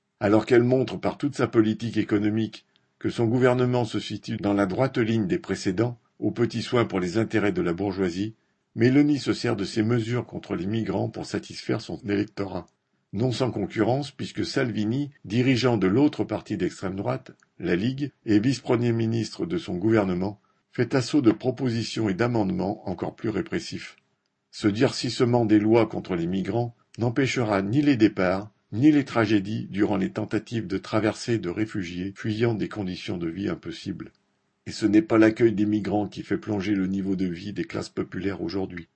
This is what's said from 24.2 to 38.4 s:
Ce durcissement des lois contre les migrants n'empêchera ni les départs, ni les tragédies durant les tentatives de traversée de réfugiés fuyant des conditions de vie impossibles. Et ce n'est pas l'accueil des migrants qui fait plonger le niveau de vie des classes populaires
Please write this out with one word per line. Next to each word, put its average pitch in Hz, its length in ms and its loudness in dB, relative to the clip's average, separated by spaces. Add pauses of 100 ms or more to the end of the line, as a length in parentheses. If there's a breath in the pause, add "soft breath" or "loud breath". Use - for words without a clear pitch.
Ce - 160 -2
durcissement 120 760 2
des 107 160 6
lois 110 260 6
contre 95 300 -4
les 85 100 -2
migrants 98 480 -2 (240)
n'empêchera 117 640 0
ni 113 200 0
les 143 140 4
départs, 98 540 2 (220)
ni 131 180 6
les 147 140 4
tragédies 107 680 0
durant 104 260 0
les - 140 0
tentatives 107 560 -4
de 95 120 -4
traversée 107 600 -2
de 90 120 -6
réfugiés 92 640 -6
fuyant 113 380 -2
des 92 140 -4
conditions 92 500 -6
de 85 100 -4
vie 95 200 -4
impossibles. 85 640 -8 (560)
Et 110 60 -10
ce 110 140 -2
n'est 104 160 6
pas 110 160 2
l'accueil 110 340 6
des 104 140 0
migrants 104 420 -2
qui 85 160 -12
fait 98 140 -2
plonger 104 360 -2
le 95 140 0
niveau 98 260 -2
de 95 120 -2
vie 92 260 -8
des 90 120 -6
classes 98 260 -8
populaires 92 520 -6